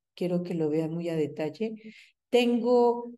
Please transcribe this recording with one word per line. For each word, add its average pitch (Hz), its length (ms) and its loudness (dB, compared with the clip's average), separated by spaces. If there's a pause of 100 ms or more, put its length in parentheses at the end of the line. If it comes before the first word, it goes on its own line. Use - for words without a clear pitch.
(180)
quiero 180 260 -2
que 175 100 -8
lo 160 160 0
vean 160 240 -2
muy 175 160 -6
a 165 80 -4
detalle. 156 580 -4 (540)
Tengo, 240 880 2